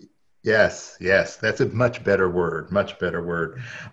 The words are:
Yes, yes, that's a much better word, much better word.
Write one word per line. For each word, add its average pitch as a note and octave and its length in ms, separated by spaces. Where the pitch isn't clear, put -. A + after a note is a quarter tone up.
Yes, G#2+ 540
yes, F2+ 380
that's A2 240
a - 80
much A2+ 340
better F#2+ 260
word, E2 400
much G2 300
better F2 260
word. E2+ 360